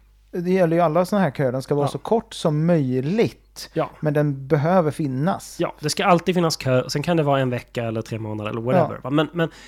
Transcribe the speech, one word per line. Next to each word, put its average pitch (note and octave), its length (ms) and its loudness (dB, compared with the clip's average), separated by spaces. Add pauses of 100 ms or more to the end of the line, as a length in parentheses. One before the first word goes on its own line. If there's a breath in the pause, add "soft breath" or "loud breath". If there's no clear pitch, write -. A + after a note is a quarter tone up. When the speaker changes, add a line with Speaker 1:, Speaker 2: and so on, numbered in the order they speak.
(320)
Speaker 1:
Det F3+ 180 -2
gäller E3+ 260 4
ju F3 60 4
alla E3+ 220 2
såna G3 180 0
här D3+ 80 2
köer. B2+ 220 -2
Den C3 100 -4
ska - 120 -2
vara C#3+ 120 2
Speaker 2:
Ja. B2+ 40 -2
Speaker 1:
så C#3 80 -6
kort - 360 -2
som D#3 320 0
möjligt. D3+ 1080 0
Speaker 2:
Ja. D3+ 180 -4 (100)
Speaker 1:
Men D3+ 140 0
den C#3+ 340 0
behöver D#3+ 420 2
finnas. C#3+ 680 -4
Speaker 2:
Ja, - 200 -4
det D3+ 100 -2
ska G3 140 -4
alltid F3+ 300 4
finnas E3+ 220 2
kö. B2+ 340 0
Sen D3 120 -4
kan F3 140 0
det D#3 60 2
vara C#3 180 2
en B2+ 100 0
vecka A#2+ 340 -6
eller A2+ 180 -4
tre A2+ 160 -8
månader G#2+ 320 -6
eller A#2 100 -4
whatever, B2+ 340 2
Speaker 1:
Ja. - 80 -14
Speaker 2:
va? B2+ 80 -8
Men, D3 220 2
men E3 180 -2 (180 loud breath)